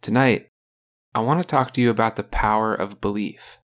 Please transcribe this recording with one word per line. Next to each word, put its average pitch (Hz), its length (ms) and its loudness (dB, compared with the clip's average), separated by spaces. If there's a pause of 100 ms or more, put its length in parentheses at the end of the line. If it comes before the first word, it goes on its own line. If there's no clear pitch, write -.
Tonight, 120 460 0 (640)
I 113 60 -2
want 143 200 0
to 175 40 -4
talk 139 280 0
to 131 80 -2
you 120 80 4
about 113 280 0
the 107 60 -4
power 107 520 0
of - 260 -6
belief. 101 680 -6